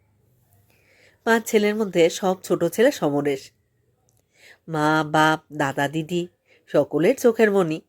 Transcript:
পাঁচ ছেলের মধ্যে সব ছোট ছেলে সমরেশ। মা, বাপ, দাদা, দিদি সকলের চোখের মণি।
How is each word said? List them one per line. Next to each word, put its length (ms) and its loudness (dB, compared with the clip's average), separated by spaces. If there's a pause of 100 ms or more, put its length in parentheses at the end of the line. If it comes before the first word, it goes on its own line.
(1200)
পাঁচ 220 2
ছেলের 300 0
মধ্যে 340 2
সব 340 -2
ছোট 220 -2
ছেলে 260 2
সমরেশ। 600 -4 (1160)
মা, 360 0
বাপ, 500 0
দাদা, 340 -2
দিদি 400 -6 (400)
সকলের 480 0
চোখের 360 2
মণি। 380 -2